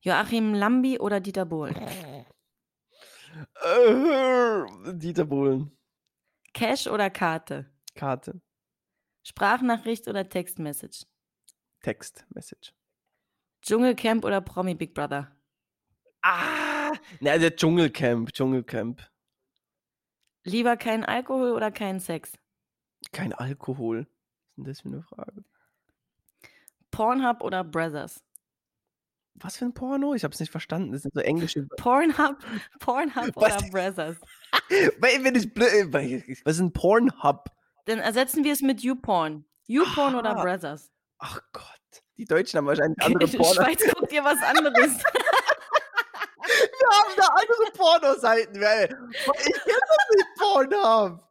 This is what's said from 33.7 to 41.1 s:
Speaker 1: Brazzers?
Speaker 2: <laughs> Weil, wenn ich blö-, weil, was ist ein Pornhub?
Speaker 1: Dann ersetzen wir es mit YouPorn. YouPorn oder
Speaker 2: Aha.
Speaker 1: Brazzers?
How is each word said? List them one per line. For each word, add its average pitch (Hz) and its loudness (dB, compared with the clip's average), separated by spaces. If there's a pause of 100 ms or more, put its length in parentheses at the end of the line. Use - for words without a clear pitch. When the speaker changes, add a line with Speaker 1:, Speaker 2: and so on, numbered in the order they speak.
Speaker 1:
Brazzers? 180 -4 (360)
Speaker 2:
<laughs> 359 2
Weil, 254 4
wenn 262 2
ich 233 0
blö-, 202 4
weil, 131 -2 (220)
was 156 0
ist 170 -4
ein 180 0
Pornhub? 202 2 (380)
Speaker 1:
Dann 220 -4
ersetzen 262 0
wir 294 2
es 277 -2
mit 269 0
YouPorn. 180 -2 (220)
YouPorn 277 0
oder 220 -2
Speaker 2:
Aha. 190 -2
Speaker 1:
Brazzers? 170 -6 (280)